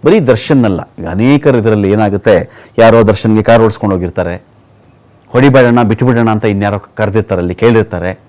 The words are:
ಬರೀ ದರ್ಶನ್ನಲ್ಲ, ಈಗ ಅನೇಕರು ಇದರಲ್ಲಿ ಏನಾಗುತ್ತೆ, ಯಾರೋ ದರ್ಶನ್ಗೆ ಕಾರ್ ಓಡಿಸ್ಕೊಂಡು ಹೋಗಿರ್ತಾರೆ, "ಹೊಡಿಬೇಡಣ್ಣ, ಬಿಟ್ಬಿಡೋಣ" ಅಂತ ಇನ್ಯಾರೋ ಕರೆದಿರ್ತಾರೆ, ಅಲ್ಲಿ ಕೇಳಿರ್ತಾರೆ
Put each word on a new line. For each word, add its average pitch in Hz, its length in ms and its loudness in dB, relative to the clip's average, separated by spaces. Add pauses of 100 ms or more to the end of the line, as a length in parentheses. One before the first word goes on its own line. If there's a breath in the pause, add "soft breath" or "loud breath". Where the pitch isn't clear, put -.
ಬರೀ 190 160 2
ದರ್ಶನ್ನಲ್ಲ, 117 600 0 (180)
ಈಗ 78 80 -12
ಅನೇಕರು 127 520 0
ಇದರಲ್ಲಿ 104 320 0
ಏನಾಗುತ್ತೆ, 101 800 -2 (100)
ಯಾರೋ 113 280 4
ದರ್ಶನ್ಗೆ 110 360 0
ಕಾರ್ 117 200 2
ಓಡಿಸ್ಕೊಂಡು 104 340 -2
ಹೋಗಿರ್ತಾರೆ, 87 460 -8 (880)
"ಹೊಡಿಬೇಡಣ್ಣ, 123 540 2
ಬಿಟ್ಬಿಡೋಣ" 117 480 0
ಅಂತ 107 140 -4
ಇನ್ಯಾರೋ 101 340 -2
ಕರೆದಿರ್ತಾರೆ, 104 640 -4
ಅಲ್ಲಿ 87 140 -4
ಕೇಳಿರ್ತಾರೆ 104 760 -2